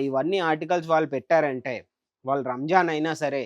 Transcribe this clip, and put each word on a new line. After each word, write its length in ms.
ఇవన్నీ 380
ఆర్టికల్స్ 500
వాళ్ళు 200
పెట్టారంటే 640
వాళ్ళు 200
రంజాన్ 440
అయినా 240
సరే 320